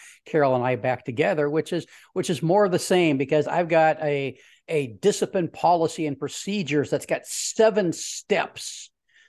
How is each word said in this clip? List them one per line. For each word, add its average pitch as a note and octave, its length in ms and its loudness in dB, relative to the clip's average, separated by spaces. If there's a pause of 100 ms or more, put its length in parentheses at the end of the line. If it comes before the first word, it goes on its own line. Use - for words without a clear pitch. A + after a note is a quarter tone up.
(260)
Carol C#3 300 2
and B2 80 0
I B2+ 140 0
back B2 280 -2
together, D3+ 440 0
which D3+ 240 -2
is, E3 120 -4 (280)
which F#3 180 -4
is B2+ 100 -2
more F#3+ 240 4
of F#3 60 0
the E3+ 80 2
same, E3+ 380 2
because C#3+ 300 0
I've E3+ 220 0
got D#3+ 320 4
a, C#3 360 -4 (300)
a C#3+ 200 -2
discipline F3+ 600 -2
policy D#3+ 600 0
and C#3 100 -6
procedures D3 720 -4
that's C#3+ 160 -2
got - 220 -4
seven G3+ 680 0
steps, - 960 -6 (400)